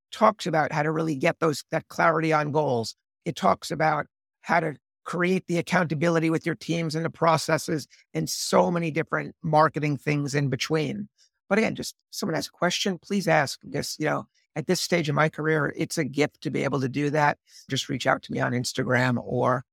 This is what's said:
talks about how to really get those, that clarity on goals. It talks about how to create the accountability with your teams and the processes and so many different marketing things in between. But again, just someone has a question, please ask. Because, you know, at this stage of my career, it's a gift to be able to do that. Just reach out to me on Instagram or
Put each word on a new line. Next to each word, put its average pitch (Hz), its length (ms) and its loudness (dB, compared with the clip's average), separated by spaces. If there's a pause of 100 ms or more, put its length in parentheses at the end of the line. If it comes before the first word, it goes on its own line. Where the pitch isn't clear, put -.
(100)
talks 214 360 2
about 156 260 0
how 151 100 0
to 156 80 0
really 160 240 -2
get 156 260 0
those, 160 300 0
that - 180 -4
clarity 165 440 2
on 151 200 0
goals. 131 420 0 (320)
It - 100 -4
talks - 340 0
about 156 360 0 (340)
how 175 200 2
to 151 160 -2 (280)
create 180 420 0
the 175 120 0
accountability 165 720 2
with 160 160 -2
your - 80 -2
teams 165 400 -4
and 160 100 -4
the 151 60 -4
processes 160 760 0 (280)
and 160 160 -4
so 185 400 2
many 170 200 -2
different 151 520 -4
marketing 151 560 2
things 143 360 -2
in 143 140 0
between. 139 600 -2 (400)
But 202 100 2
again, 214 160 2
just - 220 -10 (140)
someone 175 260 -4
has - 100 -4
a - 60 -18
question, 180 460 -2
please 196 280 -4
ask. 156 340 2
Because, 139 380 -8
you 151 80 -2
know, 143 200 -2 (280)
at 160 140 -4
this 185 120 0
stage 170 280 0
of 143 80 -2
my 151 120 4
career, 156 480 -2
it's - 220 -4
a 160 60 0
gift 147 380 -2
to 151 80 -4
be 139 120 -2
able 139 180 0
to 131 80 0
do 143 220 -2
that. 147 280 2 (300)
Just 131 200 -4
reach 135 180 -4
out - 160 2
to - 100 -12
me - 60 -4
on 131 140 0
Instagram 123 680 0
or 123 520 0